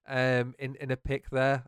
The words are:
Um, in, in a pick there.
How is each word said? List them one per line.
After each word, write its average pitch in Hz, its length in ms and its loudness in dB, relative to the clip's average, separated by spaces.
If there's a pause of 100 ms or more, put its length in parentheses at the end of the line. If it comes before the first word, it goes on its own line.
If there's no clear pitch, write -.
Um, 127 520 2
in, 135 160 -6
in 131 160 -6
a 127 60 0
pick - 340 -6
there. 135 360 2